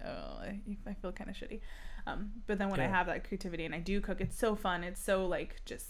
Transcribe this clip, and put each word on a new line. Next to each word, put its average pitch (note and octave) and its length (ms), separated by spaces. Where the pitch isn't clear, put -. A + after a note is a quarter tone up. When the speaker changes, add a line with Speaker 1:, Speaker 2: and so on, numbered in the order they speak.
Speaker 1:
"Oh, - 380
I, G3+ 180
I G3+ 80
feel F#3 160
kinda G#3+ 220
shitty." - 260
Um, G#3 240
but G#3 120
then G3 100
when G3 100
I - 60
Speaker 2:
Yeah. F#3 60
Speaker 1:
have F#3 160
that E3 200
creativity E3+ 380
and D#3+ 100
I E3 60
do F#3+ 200
cook, F#3+ 200
it's - 180
so G#3+ 160
fun. F3+ 300
It's F3+ 180
so, F#3+ 240
like, F3 380
just, - 260